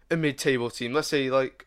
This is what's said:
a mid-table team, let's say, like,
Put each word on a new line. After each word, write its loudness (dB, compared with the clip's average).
a 2
mid-table 0
team, -6
let's 0
say, 0
like, 0